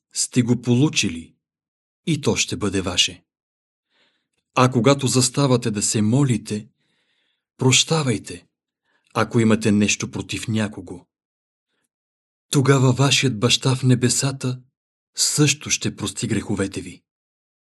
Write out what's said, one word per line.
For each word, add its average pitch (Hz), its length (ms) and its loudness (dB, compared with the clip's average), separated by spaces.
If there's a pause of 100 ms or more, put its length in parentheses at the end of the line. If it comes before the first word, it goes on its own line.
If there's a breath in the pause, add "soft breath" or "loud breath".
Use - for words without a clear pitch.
(120)
сте - 300 -2
го 120 200 0
получили 120 720 0 (720)
и 147 140 -2
то 110 160 0
ще - 200 -4
бъде 95 240 -4
ваше. 90 420 -2 (1400)
А 127 120 6
когато 131 360 2
заставате 127 640 0
да 104 120 -4
се 104 200 0
молите, 110 640 0 (920)
прощавайте, 131 880 0 (680)
ако 113 260 0
имате 110 320 4
нещо 104 380 0
против - 380 -8
някого. 98 580 -6 (1400)
Тогава 131 420 4
вашият 131 460 0
баща 123 380 0
в - 60 -8
небесата 127 800 0 (560)
също - 540 0
ще - 260 -4
прости - 300 -6
греховете 98 540 -4
ви." - 220 -18 (680)